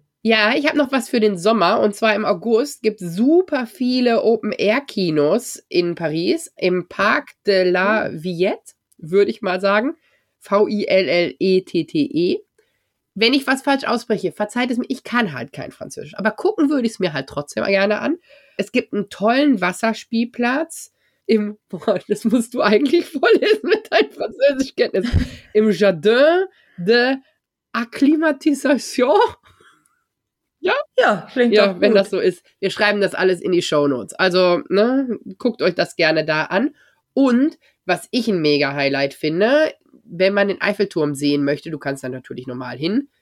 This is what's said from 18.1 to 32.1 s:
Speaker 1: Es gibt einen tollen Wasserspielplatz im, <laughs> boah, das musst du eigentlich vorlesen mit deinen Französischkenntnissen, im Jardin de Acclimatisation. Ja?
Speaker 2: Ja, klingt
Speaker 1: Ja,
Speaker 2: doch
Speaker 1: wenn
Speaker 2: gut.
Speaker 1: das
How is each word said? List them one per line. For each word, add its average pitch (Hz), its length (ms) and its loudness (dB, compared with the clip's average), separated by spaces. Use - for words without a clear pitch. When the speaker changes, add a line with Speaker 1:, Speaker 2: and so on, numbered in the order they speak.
Speaker 1:
Es - 160 -6
gibt 247 200 -2
einen 202 160 -4
tollen 240 520 0
Wasserspielplatz 233 1300 -4
im, 214 380 0
<laughs> - 40 -20
boah, 185 300 -4
das - 160 -4
musst 233 300 0
du - 80 -2
eigentlich 277 440 2
vorlesen 415 640 2
mit 427 240 -2
deinen 370 180 2
Französischkenntnissen, 262 1160 -2
im 214 180 4
Jardin 214 760 4
de 240 400 2
Acclimatisation. 285 1500 0
Ja? 359 140 0
Speaker 2:
Ja, 208 340 2
klingt 240 220 2
Speaker 1:
Ja, 202 180 4
Speaker 2:
doch 180 80 -12
Speaker 1:
wenn 208 120 4
Speaker 2:
gut. 202 80 6
Speaker 1:
das 196 100 -2